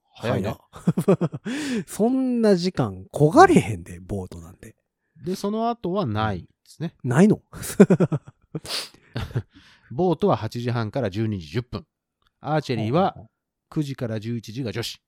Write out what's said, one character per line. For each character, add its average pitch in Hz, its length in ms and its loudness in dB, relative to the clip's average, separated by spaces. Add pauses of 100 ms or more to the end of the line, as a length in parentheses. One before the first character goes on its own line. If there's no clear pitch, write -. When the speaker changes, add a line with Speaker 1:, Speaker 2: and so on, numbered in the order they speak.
(140)
Speaker 1:
早 117 240 -4
い 95 40 -2
ね。 101 140 -6 (160)
Speaker 2:
早 - 440 0
っ。 165 140 0 (560)
<laughs> - 20 -18
そ 214 220 -2
ん 254 320 0
な 208 140 6
時 180 160 -2
間、 95 420 -4
焦 151 220 4
が 359 120 12
れ 349 80 4
へ 113 200 4
ん 85 80 -10
で、 87 160 -16
ボ 92 260 -8
ー - 20 -12
ト 87 120 -16
な 85 120 -20
ん 92 60 -20
て。 - 180 -20 (480)
Speaker 1:
で、 180 120 -6
そ 202 160 -4
の 226 180 -2
後 226 220 -6
は 190 160 0
な 107 260 -2
い 87 80 -8
で - 60 -20 (180)
す - 160 -20
ね。 165 220 -8
Speaker 2:
な 127 180 4
い 208 60 8
の？ 202 180 2
<laughs> - 60 -20 (2500)
Speaker 1:
ボ 170 220 0
ー - 20 0
ト 208 120 0
は 143 100 4
八 113 240 -8
時 120 100 -2
半 117 200 -2
か 143 100 -4
ら 110 80 -2
十 107 180 -2
二 104 120 -2
時 80 80 -12
十 90 160 -6
分。 92 220 -12 (540)
ア 147 160 -4
ー 156 60 0
チ - 120 -6
ェ - 20 -2
リ 107 120 -2
ー 113 40 -4
は 165 100 2
Speaker 2:
ほ 196 80 2
う - 40 -4
ほ - 60 -20
う 98 40 -18
ほ - 20 -20
う。 - 40 -20 (400)
Speaker 1:
九 156 140 -2
時 139 120 -8
か 123 120 -6
ら 110 120 -6
十 113 180 -6
一 104 160 -12
時 131 100 -8
が 110 80 -6
女 113 120 -6
子。 - 240 -12